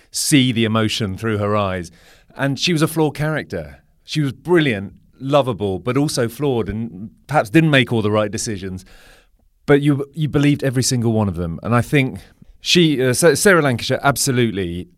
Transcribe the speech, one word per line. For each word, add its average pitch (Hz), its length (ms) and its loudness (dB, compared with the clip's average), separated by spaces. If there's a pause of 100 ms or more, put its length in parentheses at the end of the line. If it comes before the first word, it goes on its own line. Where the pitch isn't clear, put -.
see 127 420 2
the 113 140 0
emotion 107 500 -2
through 110 220 -4
her 104 180 -2
eyes. 92 360 -4 (440)
And 135 240 -4
she 180 140 -2
was 147 80 0
a 156 60 2
flawed 156 280 -2
character. 104 680 -8 (200)
She - 160 -6
was 135 140 -2
brilliant, 139 640 0 (240)
lovable, 127 580 0
but 120 180 -4
also 143 320 0
flawed 117 420 -4
and 107 420 -10 (160)
perhaps 135 240 0
didn't 160 180 6
make 131 240 4
all 113 80 2
the 104 100 0
right 107 200 0
decisions. 95 520 -8 (840)
But 143 140 6
you, 143 300 0
you 156 160 -4
believed 143 360 0
every 131 200 0
single 117 300 0
one 107 140 2
of 87 80 -4
them. 82 260 -6
And 110 140 0
I 117 80 2
think 131 380 -2 (400)
she, 160 380 2
uh, 131 140 2
Sa-, 151 220 4
Sarah 180 260 4
Lancashire 131 400 0
absolutely 107 960 0